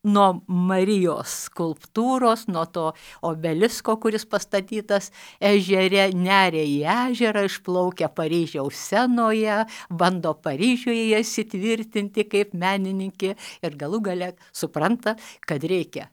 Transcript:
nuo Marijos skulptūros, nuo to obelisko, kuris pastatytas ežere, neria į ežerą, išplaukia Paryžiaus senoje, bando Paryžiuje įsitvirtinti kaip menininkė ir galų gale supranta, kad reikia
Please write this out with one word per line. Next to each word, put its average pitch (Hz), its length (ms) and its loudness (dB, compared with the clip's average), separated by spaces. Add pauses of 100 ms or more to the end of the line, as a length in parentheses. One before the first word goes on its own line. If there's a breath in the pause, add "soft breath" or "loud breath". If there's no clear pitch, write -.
nuo 202 420 4
Marijos 185 960 0
skulptūros, 226 1080 -2
nuo 165 160 -2
to 165 220 -4 (320 loud breath)
obelisko, 165 760 -2
kuris 220 300 -4
pastatytas 202 840 -4 (240 loud breath)
ežere, 196 760 4
neria 180 560 4
į 143 140 0 (140)
ežerą, 233 520 0
išplaukia 180 640 -2
Paryžiaus 160 720 -2
senoje, 220 760 2 (280 loud breath)
bando 170 460 0
Paryžiuje 226 880 0
įsitvirtinti 214 1040 -2
kaip 202 320 -2
menininkė 190 800 -2
ir - 400 -10
galų 165 240 -4
gale 180 320 -4 (140)
supranta, 214 680 -2 (240 loud breath)
kad 143 240 -6
reikia 165 500 -4